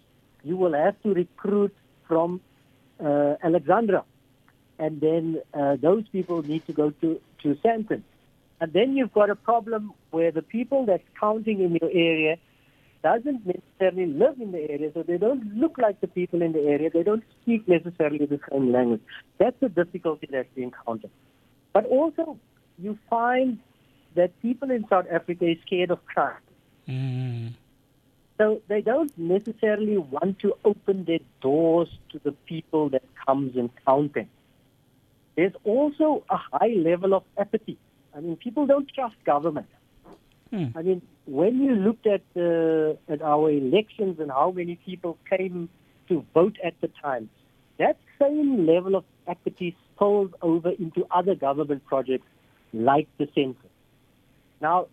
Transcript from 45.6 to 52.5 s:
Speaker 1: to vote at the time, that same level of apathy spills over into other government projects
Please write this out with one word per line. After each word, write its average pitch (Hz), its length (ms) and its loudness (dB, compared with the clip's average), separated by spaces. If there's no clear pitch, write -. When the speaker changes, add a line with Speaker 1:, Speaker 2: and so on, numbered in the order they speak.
Speaker 1:
to 147 240 0
vote 190 300 4
at 170 180 -6
the 165 80 -4
time, 123 400 -8
that 240 200 0
same 277 460 2
level 180 300 4
of 185 100 -2
apathy 175 480 -6
spills 202 360 2
over 170 280 0
into 175 420 -4
other 180 240 2
government 143 500 -4
projects 131 420 -4